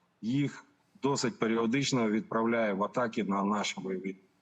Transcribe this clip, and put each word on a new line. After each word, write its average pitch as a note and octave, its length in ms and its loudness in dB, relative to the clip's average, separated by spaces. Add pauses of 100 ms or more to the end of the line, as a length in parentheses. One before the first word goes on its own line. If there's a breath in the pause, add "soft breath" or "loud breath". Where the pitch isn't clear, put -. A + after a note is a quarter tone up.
(220)
їх C3 440 0 (380)
досить C3 360 0
періодично A#2 720 2
відправляє A2+ 640 0
в F#2+ 100 -2
атаки A#2 400 -2
на G2 200 0
наші G2+ 380 -2
бойові F#2+ 360 -6 (240)